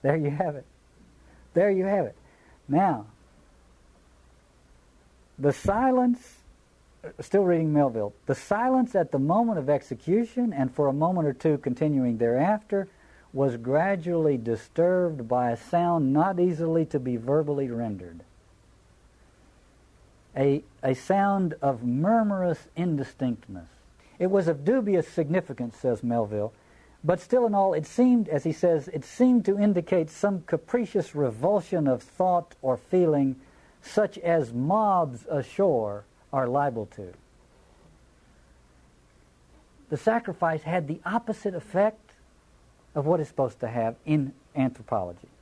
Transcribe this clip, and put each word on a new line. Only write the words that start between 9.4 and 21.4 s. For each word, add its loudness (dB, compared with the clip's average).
of -4
execution, -2
and -2
for 0
a 0
moment 0
or -2
two 0
continuing -2
thereafter, 0
was 0
gradually 0
disturbed -2
by 2
a 0
sound 0
not 2
easily 0
to -2
be -4
verbally -2
rendered. -8
A, 2
a 0
sound 0